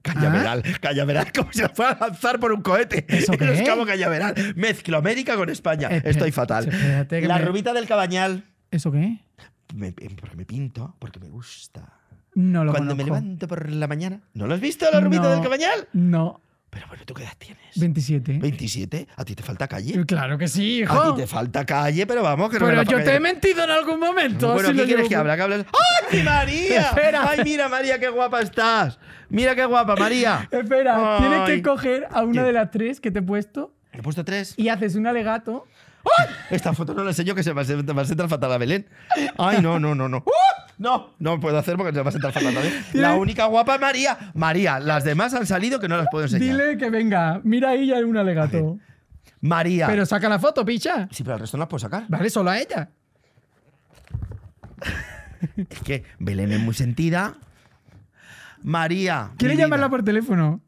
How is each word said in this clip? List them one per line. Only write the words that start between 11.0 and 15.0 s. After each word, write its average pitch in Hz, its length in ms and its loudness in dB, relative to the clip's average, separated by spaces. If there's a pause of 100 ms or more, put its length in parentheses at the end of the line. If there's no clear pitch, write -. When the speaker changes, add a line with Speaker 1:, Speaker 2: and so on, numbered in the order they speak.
Speaker 1:
me 92 100 -18
gusta. - 600 -20 (440)
Speaker 2:
No 180 280 2
lo 151 80 0
Speaker 1:
Cuando 143 240 0
me 139 60 -4
Speaker 2:
conozco. 143 240 -2
Speaker 1:
levanto 185 220 -10
por 160 240 -8
la 151 160 -4
mañana. 180 340 -6 (140)
¿No 104 100 -6
lo 139 80 -2
has 185 80 -4
visto, 320 320 -4
la 294 60 6
rubita - 240 4